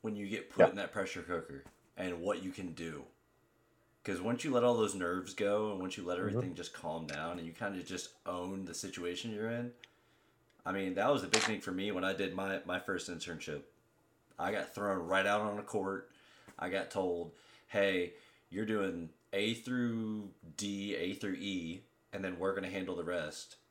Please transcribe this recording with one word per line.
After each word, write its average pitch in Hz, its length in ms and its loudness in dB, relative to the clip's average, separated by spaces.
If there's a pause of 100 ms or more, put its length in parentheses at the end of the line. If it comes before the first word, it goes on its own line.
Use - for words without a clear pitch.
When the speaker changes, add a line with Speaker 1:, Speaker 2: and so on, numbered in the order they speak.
Speaker 1:
when 107 160 -2
you 101 100 -4
get 101 220 -4
put - 160 2
Speaker 2:
Yeah. - 60 6
Speaker 1:
in 95 60 -6
that 95 140 -2
pressure 92 300 -4
cooker 80 440 -4 (340)
and 90 240 -2
what 92 200 0
you 92 100 -4
can 87 200 -6
do. 76 320 -6 (1000)
'Cause 92 180 0
once 117 200 2
you 151 100 0
let 120 120 8
all 123 100 8
those 107 200 4
nerves 92 400 0
go 104 380 4
and 92 80 -2
once 92 180 -4
you 90 60 -6
let 87 140 0
Speaker 2:
Mm-hmm. 101 100 0
Speaker 1:
everything 92 260 0
just 85 180 -8
calm 80 340 -4
down 78 320 -4
and 82 80 -8
you 82 60 -8
kinda 98 300 -4
just 90 280 -6 (140)
own 92 400 -4
the 85 80 -8
situation 90 600 -4
you're 110 160 -2
in, 120 220 -2 (920)
I 95 80 -2
mean, 95 220 0
that 104 180 4
was 139 80 4
the - 80 -4
big - 140 6
thing 107 180 0
for 98 120 -4
me 98 200 0
when 90 120 0
I 98 100 2
did 95 200 0
my, 98 300 0
my 90 140 -2
first 92 320 -2
internship. 80 520 -6 (760)
I 87 140 0
got - 220 -2
thrown 98 320 0
right 95 200 6
out 104 160 4
on 104 140 0
the 104 60 -4
court. 98 480 -2 (480)
I 90 120 -2
got 95 200 0
told, 87 420 0 (360)
"Hey, 92 460 4 (340)
you're 104 180 -2
doing 92 440 2 (240)
A 104 200 4
through 113 760 0 (260)
D, 101 400 -2
A 92 180 0
through 98 240 -2
E, 90 440 -2 (300)
and 98 120 -4
then 92 140 -2
we're 95 160 2
gonna 95 160 -2
handle 92 260 -2
the 85 80 -2
rest." 80 520 -4 (140)